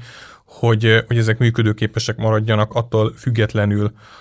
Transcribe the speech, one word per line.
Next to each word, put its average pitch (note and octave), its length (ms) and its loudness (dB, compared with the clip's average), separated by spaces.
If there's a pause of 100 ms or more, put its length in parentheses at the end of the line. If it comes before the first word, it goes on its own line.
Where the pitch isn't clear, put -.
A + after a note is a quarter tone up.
(440)
hogy, A2+ 400 0
ö, A2+ 220 4
hogy A#2+ 120 -2
ezek A2 200 0
működőképesek A2+ 800 0
maradjanak G#2+ 580 0
attól A2 420 0
függetlenül, G#2 760 0 (280)